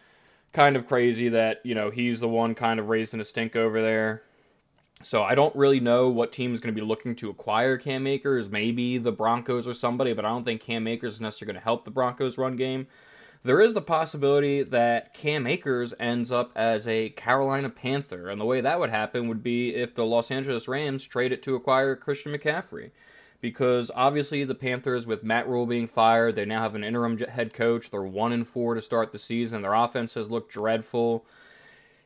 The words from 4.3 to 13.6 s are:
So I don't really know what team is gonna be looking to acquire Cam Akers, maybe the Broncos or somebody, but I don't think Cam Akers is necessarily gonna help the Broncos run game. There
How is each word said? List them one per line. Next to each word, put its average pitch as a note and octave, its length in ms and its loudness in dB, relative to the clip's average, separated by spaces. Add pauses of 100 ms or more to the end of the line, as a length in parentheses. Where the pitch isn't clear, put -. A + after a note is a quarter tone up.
So A2 220 0
I G2 100 2
don't D3 220 4
really C#3 240 6
know B2 300 4
what A#2 240 0
team B2 200 -4
is A2+ 60 -6
gonna A2+ 140 -4
be G#2+ 80 -4
looking A2 340 -4
to A2 140 -8
acquire A#2+ 480 0
Cam C3+ 280 -4
Akers, C3+ 440 0
maybe A#2 480 0
the A#2 160 0
Broncos A#2 520 0
or B2 80 -6
somebody, B2 380 -2
but G#2+ 140 -2
I G#2+ 40 0
don't A#2+ 140 -4
think A2+ 160 -4
Cam A2+ 280 -4
Akers A#2 260 -4
is G#2+ 80 -14
necessarily G#2+ 320 -8
gonna F2+ 100 -12
help A#2+ 220 -2
the A2 60 -14
Broncos B2 460 -2
run C3 200 -2
game. C3 280 -2 (560)
There C3 200 4